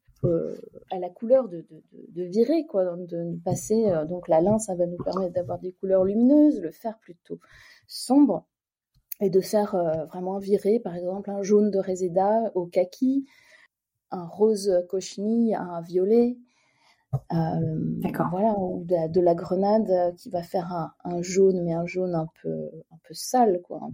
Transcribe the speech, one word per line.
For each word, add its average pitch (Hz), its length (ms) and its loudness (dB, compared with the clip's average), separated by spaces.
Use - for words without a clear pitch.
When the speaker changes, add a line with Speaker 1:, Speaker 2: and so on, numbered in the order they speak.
Speaker 1:
euh, 165 320 -2
à 185 80 -6
la 180 120 -6
couleur 233 380 0
de, 170 100 -12
de, 160 120 -20
de, - 200 -20
de 165 120 -8
virer, 240 420 2
quoi, 190 180 0
de, 180 100 -10
de 170 360 -6
passer, 220 460 0
euh, 160 160 0
donc 175 240 -8
l'alun, 175 300 4
ça 208 180 -6
va 175 100 0
nous 175 120 -6
permettre 180 340 -4
d'avoir 175 260 -4
des 180 140 -10
couleurs 190 320 2
lumineuses, 247 560 4
le 165 100 -8
fer - 300 -10
plutôt 170 380 -16
sombre, 247 600 2
et 196 100 0
de 190 100 4
faire, 208 340 0
euh, 160 320 0
vraiment 185 320 -8
virer, 196 420 0
par 170 140 -10
exemple, 185 360 -6
un 202 120 -6
jaune 208 280 4
de 190 80 0
réséda 190 760 0
au 180 120 -2
kaki, 262 600 0
un 175 160 -10
rose 196 600 2
cochenille 214 680 0
à - 80 -2
un 175 200 -8
violet, 208 540 2
euh, 165 460 0
Speaker 2:
D'accord. 165 300 -2
Speaker 1:
voilà, 202 280 0
ou 180 260 -4
de, 170 260 0
de 180 100 2
la 170 140 6
grenade, 190 560 0
euh, 175 220 2
qui - 180 -20
va 175 120 -6
faire 180 300 -6
un, 160 200 -6
un 175 180 -4
jaune, 185 420 2
mais 170 80 -2
un 170 140 -2
jaune 180 280 -4
un 160 140 -4
peu, 160 280 -8
un 160 160 -20
peu 160 80 -20
sale, 208 480 0
quoi, - 200 -14
un 151 120 -12